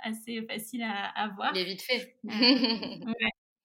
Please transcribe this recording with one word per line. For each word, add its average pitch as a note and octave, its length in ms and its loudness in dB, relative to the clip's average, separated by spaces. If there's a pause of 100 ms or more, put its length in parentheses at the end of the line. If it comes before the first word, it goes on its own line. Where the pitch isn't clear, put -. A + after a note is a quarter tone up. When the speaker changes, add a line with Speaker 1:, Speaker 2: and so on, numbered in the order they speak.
Speaker 1:
assez A3+ 440 -6
facile A3+ 360 -6
à, G3+ 280 -2
à G#3+ 180 -2
voir. G3+ 260 -2
Speaker 2:
Il F#3+ 60 0
est F3+ 40 2
vite F#3 180 -6
fait. - 420 -2
Speaker 1:
Euh, G#3+ 40 -6
Speaker 2:
<laughs> A3+ 760 4
Speaker 1:
ouais, A3+ 240 0 (340)